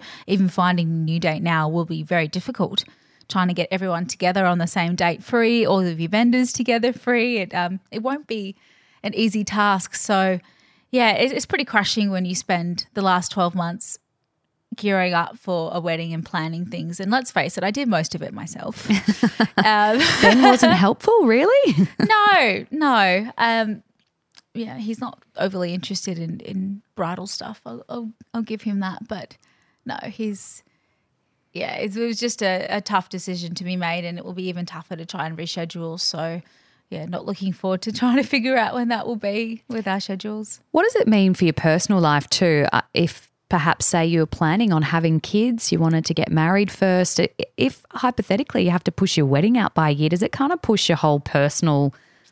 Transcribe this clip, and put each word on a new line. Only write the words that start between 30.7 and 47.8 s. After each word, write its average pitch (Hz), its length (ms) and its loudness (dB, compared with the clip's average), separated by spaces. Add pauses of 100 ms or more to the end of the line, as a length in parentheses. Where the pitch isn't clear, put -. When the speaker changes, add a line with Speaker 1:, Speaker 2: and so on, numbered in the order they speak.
Speaker 1:
yeah, - 220 -6
it, 202 200 -6
it 233 100 -4
was 226 140 -4
just 240 240 -4
a, 185 260 0
a 202 120 -4
tough 196 260 -6
decision 175 480 -8
to - 80 -10
be 180 140 -6
made, 175 260 -4
and 170 140 -10
it 175 80 -14
will 185 80 -12
be 185 160 -8
even 175 160 -8
tougher 170 320 -14
to 165 80 -14
try 147 200 -8
and 160 120 -10
reschedule. 165 600 -8
So, 165 420 -6 (480)
yeah, 160 160 -10
not 175 200 -8
looking 190 280 -6
forward 190 300 -4
to 220 80 -6
<laughs> - 20 -6
trying 247 240 2
to 277 60 2
figure 262 340 0
out 220 160 0
when 240 160 -2
that 220 180 -4
will 240 80 -4
be 220 540 -6
with 226 180 -6
our 196 120 -2
schedules. 214 600 -10 (120)
Speaker 2:
What 330 120 4
does 466 120 2
it 415 120 2
mean 196 260 6
for 180 120 2
your 160 80 4
personal 165 480 2
life 147 280 2
too, 151 440 4
uh, - 80 4 (120)
if - 360 -2 (180)
perhaps, 165 380 0
say, 165 200 2
you 170 160 2
were 156 40 2
planning 180 460 0
on 156 100 2
having 160 380 2
kids, 226 540 0
you 165 60 2
wanted 160 260 2
to - 80 -2
get - 180 -2
married 180 400 2
first, 180 480 0
i-, - 100 2 (280)
if - 340 -2